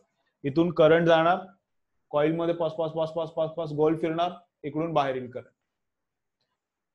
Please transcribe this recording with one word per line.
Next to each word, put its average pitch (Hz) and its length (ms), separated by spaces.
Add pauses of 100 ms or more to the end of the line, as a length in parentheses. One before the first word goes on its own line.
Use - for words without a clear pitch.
(440)
इथून 160 280
current 165 360
जाणार, 165 300 (720)
coil 151 260
मध्ये 170 200
pass, 165 240
pass, 160 180
pass, 160 180
pass, 165 140
pass, 160 280
pass 165 140
गोल 156 280
फिरणार, 170 320 (320)
इकडून 156 300
बाहेर 139 220
येईल 127 160
current. - 220 (1400)